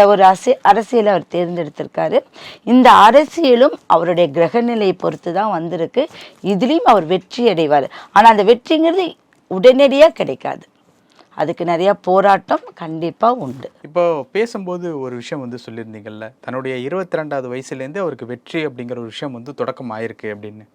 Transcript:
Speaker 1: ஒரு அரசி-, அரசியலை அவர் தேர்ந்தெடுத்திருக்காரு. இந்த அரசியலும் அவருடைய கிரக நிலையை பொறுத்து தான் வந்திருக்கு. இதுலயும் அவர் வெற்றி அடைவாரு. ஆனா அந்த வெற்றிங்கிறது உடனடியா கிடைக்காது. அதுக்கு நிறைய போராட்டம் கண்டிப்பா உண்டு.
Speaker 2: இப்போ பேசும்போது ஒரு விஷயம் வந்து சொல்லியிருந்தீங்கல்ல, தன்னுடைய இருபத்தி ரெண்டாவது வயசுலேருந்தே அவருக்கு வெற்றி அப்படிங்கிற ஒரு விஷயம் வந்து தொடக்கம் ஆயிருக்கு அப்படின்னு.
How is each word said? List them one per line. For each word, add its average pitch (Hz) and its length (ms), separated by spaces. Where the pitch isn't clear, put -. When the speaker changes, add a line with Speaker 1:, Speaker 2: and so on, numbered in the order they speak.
Speaker 1:
ஒரு 190 180
அரசி-, 214 280
அரசியலை 214 420
அவர் 170 220
தேர்ந்தெடுத்திருக்காரு. 170 840
இந்த 247 160
அரசியலும் 269 720
அவருடைய 170 320
கிரக 170 260
நிலையை 196 320
பொறுத்து 165 340
தான் 208 200
வந்திருக்கு. 165 460
இதுலயும் 285 380
அவர் 180 220
வெற்றி 214 300
அடைவாரு. 147 340
ஆனா 214 180
அந்த 202 180
வெற்றிங்கிறது 320 540
உடனடியா 269 540
கிடைக்காது. 135 440
அதுக்கு 170 280
நிறைய 175 200
போராட்டம் 190 580
கண்டிப்பா 165 480
உண்டு. 127 240
Speaker 2:
இப்போ 165 160
பேசும்போது 190 500
ஒரு 127 160
விஷயம் 139 240
வந்து 120 200
சொல்லியிருந்தீங்கல்ல, 110 640
தன்னுடைய 131 300
இருபத்தி 180 340
ரெண்டாவது 139 320
வயசுலேருந்தே 135 520
அவருக்கு 135 280
வெற்றி 156 360
அப்படிங்கிற 123 340
ஒரு 113 100
விஷயம் 139 260
வந்து 127 220
தொடக்கம் 123 360
ஆயிருக்கு 110 380
அப்படின்னு. 104 300